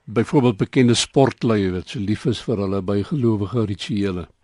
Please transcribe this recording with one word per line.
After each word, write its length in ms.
byvoorbeeld 540
bekende 380
sportlui 760
wat 180
so 100
lief 260
is 180
vir 140
hulle 240
bygelowige 840
rituele? 640